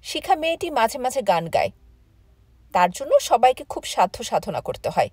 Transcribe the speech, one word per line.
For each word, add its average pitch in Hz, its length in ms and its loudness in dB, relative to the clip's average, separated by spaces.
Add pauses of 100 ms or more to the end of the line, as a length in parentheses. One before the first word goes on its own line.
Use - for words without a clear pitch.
শিখা 339 340 -2
মেয়েটি 330 340 -4
মাঝে 233 280 0
মাঝে 254 240 -4
গান 170 260 0
গায়, - 220 0 (1000)
তার 180 180 4
জন্য 285 300 2
সবাইকে - 440 4
খুব - 200 -10
সাধ্য - 400 0
সাধনা 165 360 -2
করতে - 280 -6
হয়। 160 240 0